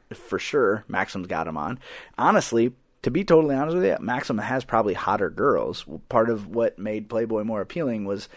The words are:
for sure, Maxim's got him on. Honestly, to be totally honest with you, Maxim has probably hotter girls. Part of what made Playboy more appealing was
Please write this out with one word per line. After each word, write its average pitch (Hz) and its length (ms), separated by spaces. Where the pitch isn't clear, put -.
for - 260
sure, 110 480
Maxim's 95 400
got 82 200
him 78 100
on. 90 220
Honestly, 127 560
to - 80
be 160 140
totally 156 320
honest 151 200
with 180 100
you, 190 140
Maxim 120 380
has 113 260
probably 107 300
hotter 95 380
girls. 90 540
Part 117 220
of 104 180
what 113 300
made 107 320
Playboy 113 340
more 107 180
appealing 113 440
was 98 320